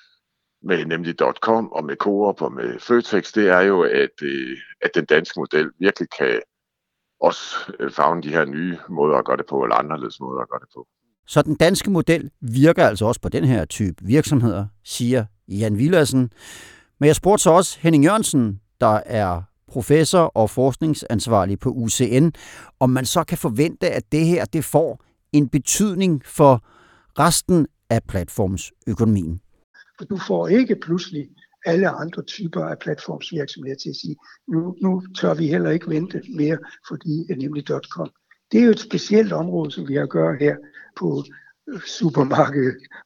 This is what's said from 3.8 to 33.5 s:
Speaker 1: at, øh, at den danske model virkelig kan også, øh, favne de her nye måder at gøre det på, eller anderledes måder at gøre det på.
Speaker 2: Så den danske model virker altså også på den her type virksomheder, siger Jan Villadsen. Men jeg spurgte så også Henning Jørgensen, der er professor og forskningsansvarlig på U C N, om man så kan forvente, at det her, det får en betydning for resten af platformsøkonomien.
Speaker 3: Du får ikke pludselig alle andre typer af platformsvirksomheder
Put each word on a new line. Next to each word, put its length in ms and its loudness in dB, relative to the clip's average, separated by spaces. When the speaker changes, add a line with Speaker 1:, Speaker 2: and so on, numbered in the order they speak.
Speaker 1:
at, 400 2
øh, 360 -6
at 140 -2
den 100 0
danske 340 0
model 400 0
virkelig 300 0
kan 220 0
også, 560 -2
øh, 120 -4
favne 300 0
de 80 -8
her 160 2
nye 320 -6
måder 260 2
at 100 0
gøre 120 0
det 120 -6
på, 140 -2
eller 120 -2
anderledes 440 -8
måder 220 -10
at 80 -12
gøre 100 -10
det 160 -20
på. 120 -20
Speaker 2:
Så 140 0
den 140 -2
danske 360 2
model 400 0
virker 440 4
altså 200 2
også 160 -2
på 80 -6
den 140 -2
her 220 2
type 400 -6
virksomheder, 600 2
siger 420 -2
Jan 300 -2
Villadsen. 540 2
Men 80 4
jeg 80 8
spurgte 280 2
så 80 6
også 300 2
Henning 220 6
Jørgensen, 580 0
der 240 4
er 360 -2
professor 520 2
og 300 2
forskningsansvarlig 1120 0
på 100 -4
U 200 -2
C 320 2
N, 100 4
om 100 4
man 160 0
så 180 0
kan 140 -6
forvente, 520 0
at 220 -6
det 140 2
her, 200 2
det 200 -4
får 380 0
en 180 4
betydning 760 0
for 380 4
resten 480 2
af 140 0
platformsøkonomien. 1400 -2
Speaker 3:
Du 80 -4
får 300 -2
ikke 280 4
pludselig 540 -6
alle 240 2
andre 340 -8
typer 400 -8
af 160 -8
platformsvirksomheder 960 -10